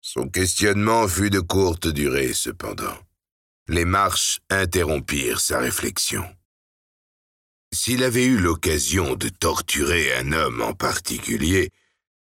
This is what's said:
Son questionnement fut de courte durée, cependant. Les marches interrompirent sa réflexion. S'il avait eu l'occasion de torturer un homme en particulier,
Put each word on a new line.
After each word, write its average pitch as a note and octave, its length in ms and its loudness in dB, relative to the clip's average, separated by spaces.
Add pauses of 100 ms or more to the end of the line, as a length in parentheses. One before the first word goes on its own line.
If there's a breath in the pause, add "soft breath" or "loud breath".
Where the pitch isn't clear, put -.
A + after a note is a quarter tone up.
Son - 260 -6
questionnement G#2 800 2
fut F#2+ 220 0
de G2+ 100 2
courte F2 480 0
durée, C#2 460 0
cependant. - 640 -6 (720)
Les E2+ 160 2
marches F#2+ 640 0
interrompirent D2+ 880 0
sa - 200 0
réflexion. - 680 -4 (1500)
S'il B2 300 0
avait B2 220 4
eu B2+ 120 6
l'occasion E2 760 2
de - 140 -6
torturer D2+ 840 0
un C2+ 180 -2
homme C2 280 0
en A1+ 120 -2
particulier, - 960 0 (640)